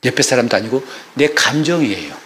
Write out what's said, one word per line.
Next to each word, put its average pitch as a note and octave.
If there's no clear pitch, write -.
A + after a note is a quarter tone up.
옆에 B2+
사람도 A#2+
아니고 A2+
내 D3
감정이에요. D3